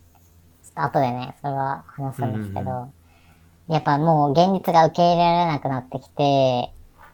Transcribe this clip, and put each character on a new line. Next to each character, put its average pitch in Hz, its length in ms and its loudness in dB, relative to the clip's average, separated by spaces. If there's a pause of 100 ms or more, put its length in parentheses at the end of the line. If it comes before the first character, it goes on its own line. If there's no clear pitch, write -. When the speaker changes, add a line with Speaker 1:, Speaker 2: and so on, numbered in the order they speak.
(640)
Speaker 1:
ち - 60 -20
ょ - 20 -20
っ - 40 -20
と 156 80 -10
後 147 180 -2
で 127 100 0
ね、 123 300 -10
そ 143 80 -8
れ 139 60 -6
は 135 340 -6
話 139 280 -10
す 123 80 -6
ん 110 80 -4
で 107 120 -6
す 101 80 -10
け - 20 -8
ど、 - 60 -8
Speaker 2:
う - 40 -8
ん - 20 -8
う 131 40 -6
ん 127 120 -8
う 123 40 -16
ん。 135 60 -20 (760)
Speaker 1:
や 156 100 0
っ 143 40 -4
ぱ 147 160 2
も 151 320 2
う - 20 0
現 175 220 4
実 - 180 -2
が 165 140 6
受 156 100 -2
け 175 60 2
入 175 160 4
れ 175 60 4
ら 170 200 2
れ 165 80 -2
な 143 80 -4
く - 80 -4
な 131 100 -4
っ 123 100 -12
て - 120 -10
き - 80 -20
て、 135 640 0 (420)